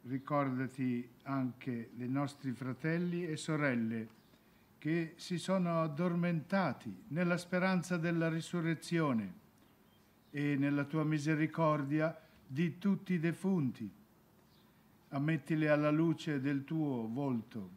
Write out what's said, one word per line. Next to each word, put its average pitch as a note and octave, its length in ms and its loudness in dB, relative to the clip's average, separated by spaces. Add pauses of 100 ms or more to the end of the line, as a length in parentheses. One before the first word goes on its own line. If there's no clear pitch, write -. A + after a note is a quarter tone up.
Ricordati B2+ 1040 -2 (180)
anche B2+ 680 -4
dei B2 160 -8
nostri C3+ 440 -4
fratelli E3+ 720 -2
e D#3 100 -4
sorelle A#2+ 720 0 (720)
che D#3+ 380 0
si - 200 -4
sono E3+ 460 0
addormentati E3+ 1300 0
nella F3 280 2
speranza F3+ 640 0
della E3 320 2
risurrezione D#3+ 1040 0 (960)
e D3 260 0
nella C#3+ 280 2
tua D3+ 200 0
misericordia D#3 1120 2 (280)
di E3 320 -2
tutti G3 340 0
i F3+ 80 2
defunti. D3+ 720 0 (1200)
Ammettili D#3 580 0
alla D3+ 220 6
luce D#3 500 2
del C#3 240 0
tuo C#3 420 -2
volto. A2+ 720 -4